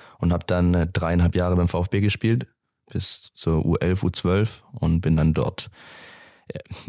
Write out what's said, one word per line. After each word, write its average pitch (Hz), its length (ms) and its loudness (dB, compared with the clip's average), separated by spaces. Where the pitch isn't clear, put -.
Und 85 160 2
hab 82 140 -4
dann, 87 260 4
äh, 85 140 2
dreieinhalb 87 480 2
Jahre 90 200 0
beim 87 120 2
V 87 140 0
F 90 80 -4
B 101 120 0
gespielt, 110 460 0
bis - 420 -8
zur 80 320 0
U 82 120 2
elf, 92 260 0
U 95 60 0
zwölf 98 540 -2
und 82 280 0
bin 80 160 2
dann 78 160 4
dort, - 360 -4
äh, - 120 -12